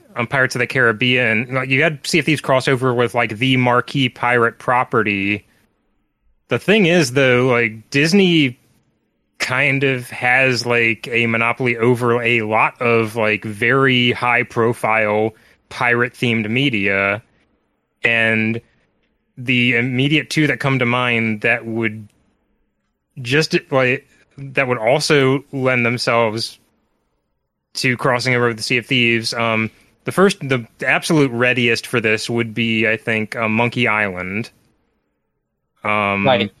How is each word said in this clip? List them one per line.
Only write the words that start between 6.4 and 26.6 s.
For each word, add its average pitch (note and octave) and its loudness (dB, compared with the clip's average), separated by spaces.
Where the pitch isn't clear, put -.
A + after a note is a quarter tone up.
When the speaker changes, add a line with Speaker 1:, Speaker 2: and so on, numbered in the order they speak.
Speaker 1:
The B2 0
thing G3 2
is, D#3 2
though, B2+ 4
like, A#2 -2
Disney D#3+ 2
kind C3+ -2
of C3 -2
has, B2+ 0
like, A#2 0
a A#2 0
monopoly A#2 -2
over A#2+ 2
a A#2 2
lot A2 -2
of, A2+ 0
like, G#2+ -2
very B2 2
high-profile A2+ 0
pirate-themed A#2+ -2
media, G2+ -2
and A2+ 0
the B2 2
immediate C3 0
two D3+ 0
that B2+ -2
come C3+ 0
to B2+ 0
mind A#2 -2
that A#2 0
would A2+ -6
just, C#3+ 0
like, C3 0
that C#3 -2
would B2 0
also C3+ 2
lend B2+ 0
themselves A#2 -2